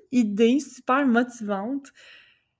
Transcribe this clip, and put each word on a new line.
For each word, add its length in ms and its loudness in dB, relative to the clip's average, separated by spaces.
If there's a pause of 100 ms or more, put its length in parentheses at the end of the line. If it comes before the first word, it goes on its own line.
(120)
idée 480 2
super 460 -2
motivante 840 -2 (720)